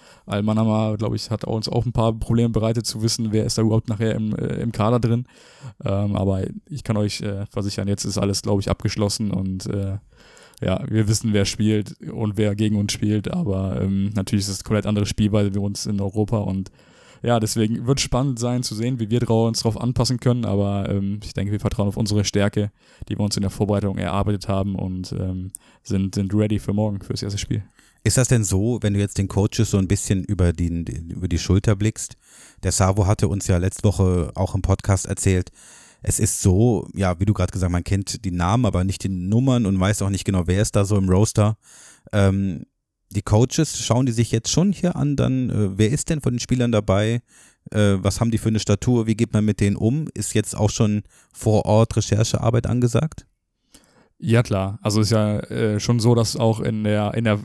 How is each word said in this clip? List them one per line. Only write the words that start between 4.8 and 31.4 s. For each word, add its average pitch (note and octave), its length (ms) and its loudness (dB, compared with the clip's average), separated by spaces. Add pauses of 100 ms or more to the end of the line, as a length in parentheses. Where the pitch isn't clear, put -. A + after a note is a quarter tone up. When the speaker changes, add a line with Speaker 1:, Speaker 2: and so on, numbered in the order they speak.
Speaker 1:
drin. A#2 260 0 (560)
Ähm, G2+ 320 0
aber F#2+ 280 0 (260)
ich C#3 160 -10
kann A2 140 -2
euch, G#2 240 -2
äh, G2+ 240 -6
versichern, G2 420 -4
jetzt G2+ 160 -2
ist G2 140 -4
alles, G2 240 0
glaub G#2 180 0
ich, G2+ 80 -2
abgeschlossen G#2 600 -2
und, F#2+ 360 -4
äh, G2 300 -4 (640)
ja, - 280 0
wir G#2+ 200 2
wissen, A2 240 0
wer G2+ 140 2
spielt G#2+ 560 -2
und G#2+ 340 -4
wer G#2+ 180 0
gegen G#2+ 220 0
uns G#2 160 0
spielt, G#2 400 -2
aber, G2 480 -2
ähm, G2 340 0
natürlich G2 300 0
ist G2+ 60 -4
es F#2+ 80 -6
eine - 60 -14
komplett G#2 220 0
andere G#2 200 0
Spielweise G#2 480 0
wie G#2 40 -2
uns G2+ 280 -6
in G#2 120 -2
Europa G#2 400 -2
und G2 320 -4 (520)
ja, A#2 180 2
deswegen A2+ 460 0
wird C3+ 140 2
spannend B2+ 380 -2
sein B2 240 -2
zu A2+ 120 -6
sehen, A#2 260 -2
wie G#2+ 100 -4
wir A#2+ 100 2
drau-, A2+ 280 4
uns A2+ 120 -2
drauf A2 200 0
anpassen B2 400 0
können, B2 240 2
aber, G2+ 460 0
ähm, G2 340 -2
ich - 80 -12
denke, G2+ 180 -4
wir G#2 100 -2
vertrauen G2+ 280 0
auf G2 80 -4
unsere G#2 280 0
Stärke, G2+ 460 0 (380)
die G2+ 80 -4
wir G#2 80 0
uns G#2 120 -2
in G2 60 -2
der G2 80 0
Vorbereitung G2+ 460 0
erarbeitet F#2+ 520 -2
haben G2 260 0
und, F#2 440 -6
ähm, F#2 340 -4 (300)
sind, G2 320 0
sind G2 200 -2
ready G#2+ 240 2
für - 160 -4
morgen, G#2 260 -2
fürs - 220 -8
erste G2+ 160 -4
Spiel. G#2 240 -4 (420)
Speaker 2:
Ist A2 140 2
das B2 100 4
denn A#2 160 4
so, G#2+ 380 0
wenn G2+ 120 0
du G2+ 60 2
jetzt G2+ 180 -2
den G2 80 2
Coaches G2+ 460 0
so G2+ 60 6
ein F#2+ 100 2
bisschen G2 340 0
über F2 300 2
die, E2+ 160 0 (400)
über E2+ 180 -6
die F2 140 0